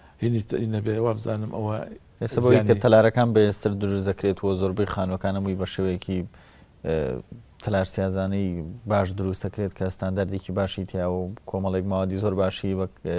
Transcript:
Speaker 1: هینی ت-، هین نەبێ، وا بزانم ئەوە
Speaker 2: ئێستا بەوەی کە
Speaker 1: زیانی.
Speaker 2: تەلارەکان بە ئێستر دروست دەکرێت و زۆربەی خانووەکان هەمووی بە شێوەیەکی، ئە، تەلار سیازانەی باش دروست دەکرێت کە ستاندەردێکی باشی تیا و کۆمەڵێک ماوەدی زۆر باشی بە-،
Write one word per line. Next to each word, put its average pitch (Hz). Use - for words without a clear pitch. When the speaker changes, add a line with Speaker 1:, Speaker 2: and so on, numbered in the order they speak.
Speaker 1:
هینی 117
ت-، -
هین 110
نەبێ، 107
وا 113
بزانم 107
ئەوە 107
Speaker 2:
ئێستا 113
بەوەی 123
کە 107
Speaker 1:
زیانی. 104
Speaker 2:
تەلارەکان 113
بە 110
ئێستر 104
دروست 98
دەکرێت 98
و 98
زۆربەی 95
خانووەکان 95
هەمووی 98
بە 92
شێوەیەکی، 92
ئە، -
تەلار 95
سیازانەی 95
باش 101
دروست 95
دەکرێت 98
کە 95
ستاندەردێکی 95
باشی 95
تیا 90
و 92
کۆمەڵێک 95
ماوەدی 95
زۆر 101
باشی 95
بە-، 92